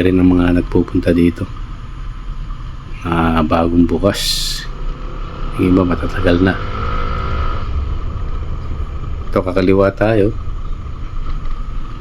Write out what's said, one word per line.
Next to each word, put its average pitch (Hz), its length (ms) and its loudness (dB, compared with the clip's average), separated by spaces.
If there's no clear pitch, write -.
rin 92 160 4
ang 90 80 6
mga 87 180 6
nagpupunta 90 560 0
dito. 87 320 2
Ah, 82 400 2
bagong 85 480 4
bukas. 85 320 2
Yung 95 160 4
iba 92 160 6
matatagal 87 560 2
na. 92 100 4
Ito, 104 80 2
kakaliwa 95 560 4
tayo 107 400 2